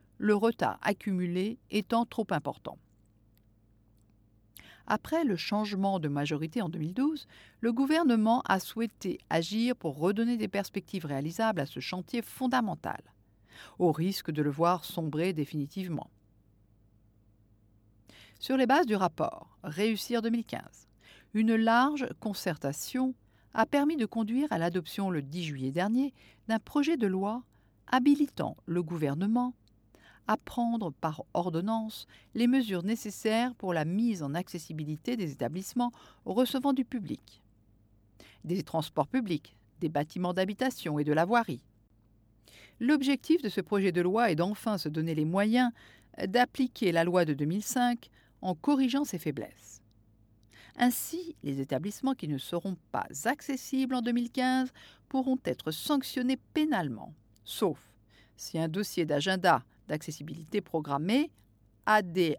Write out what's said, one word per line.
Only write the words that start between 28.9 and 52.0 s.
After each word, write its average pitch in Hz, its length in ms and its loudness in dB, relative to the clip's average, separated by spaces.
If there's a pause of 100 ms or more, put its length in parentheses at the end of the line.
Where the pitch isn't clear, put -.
à 160 100 2
prendre 233 540 -2
par 156 320 -6 (100)
ordonnance 196 720 -2 (280)
les 233 140 2
mesures 220 360 2
nécessaires 220 720 0
pour 185 180 -2
la 156 120 0
mise 190 380 0
en 139 100 -2
accessibilité 156 800 -6
des 185 160 -2
établissements 190 600 -4 (340)
recevant 254 480 0
du 262 100 0
public, - 580 -8 (1000)
des 170 200 -4
transports 156 440 -2
publics, 202 500 -4 (220)
des 160 100 -2
bâtiments 175 440 -2
d'habitation 190 640 -2
et 147 60 0
de 151 80 2
la 156 120 4
voirie. 208 360 0 (1200)
L'objectif 285 600 4
de 214 80 -4
ce 196 120 -2
projet 196 320 2
de 175 80 2
loi 208 300 2
est - 40 2
d'enfin 202 420 0
se 165 120 -6
donner 160 260 -2
les 156 100 0
moyens 214 460 2 (560)
d'appliquer 240 640 2
la 165 140 4
loi 175 180 6
de 151 100 2
deux 147 120 0
mille 185 180 0
cinq 247 460 0 (320)
en 185 120 -2
corrigeant 269 520 2
ses 196 120 -6
faiblesses. - 640 -8 (960)
Ainsi, 320 640 0
les 139 200 -4
établissements 180 540 -2